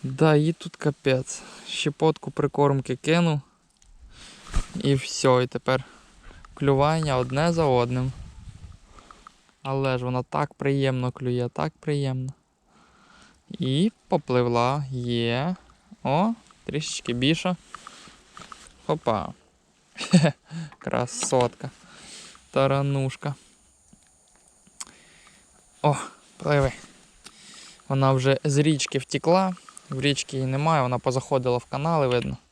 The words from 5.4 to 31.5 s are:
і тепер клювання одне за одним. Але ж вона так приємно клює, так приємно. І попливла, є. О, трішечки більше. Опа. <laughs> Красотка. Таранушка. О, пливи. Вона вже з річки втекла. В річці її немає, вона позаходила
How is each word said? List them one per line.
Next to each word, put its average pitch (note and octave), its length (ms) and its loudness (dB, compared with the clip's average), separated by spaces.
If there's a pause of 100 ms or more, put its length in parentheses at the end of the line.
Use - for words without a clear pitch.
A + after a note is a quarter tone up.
і B2+ 40 -2
тепер C3 360 -2 (680)
клювання C#3+ 640 2
одне C3+ 360 0
за E3 120 2
одним. B2+ 460 2 (1500)
Але C3+ 340 0
ж B2 80 -4
вона B2+ 180 -2
так D3 300 -4
приємно C3+ 580 0
клює, B2 420 -4
так D#3 260 -4
приємно. C3+ 540 -4 (1160)
І C#3+ 420 0 (160)
попливла, B2 840 2
є. A#2+ 640 -2 (480)
О, E3+ 300 2 (320)
трішечки - 480 -6
більше. D#3 420 0 (1300)
Опа. A#2 460 -2 (680)
<laughs> D#3+ 340 4 (460)
Красотка. B2 920 -2 (800)
Таранушка. C#3 840 -2 (2500)
О, D3 140 4 (420)
пливи. C#3+ 340 2 (1160)
Вона C3+ 240 4
вже C3+ 300 2
з C#3+ 140 2
річки D3 400 2
втекла. F3+ 580 2 (340)
В C3+ 120 -6
річці C#3 340 -2
її C3 120 -2
немає, D3 340 2
вона B2+ 180 0
позаходила B2+ 580 0